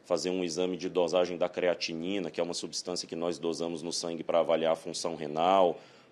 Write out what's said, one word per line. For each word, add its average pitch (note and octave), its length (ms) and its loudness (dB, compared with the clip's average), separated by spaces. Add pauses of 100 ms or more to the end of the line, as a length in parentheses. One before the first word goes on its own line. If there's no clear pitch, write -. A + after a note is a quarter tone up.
fazer F2 240 0
um F#2 120 0
exame F2+ 360 -2
de E2+ 100 -6
dosagem F2 500 2
da F2 120 0
creatinina, F2 840 -2
que - 80 -4
é E2+ 40 0
uma F2 100 -2
substância F2 520 -6
que - 100 -10
nós E2+ 220 -2
dosamos E2 440 -4
no E2+ 100 -6
sangue E2+ 320 -6
pra E2+ 160 2
avaliar D#2+ 320 4
a E2 40 4
função E2 400 -6
renal. D#2+ 640 4 (320)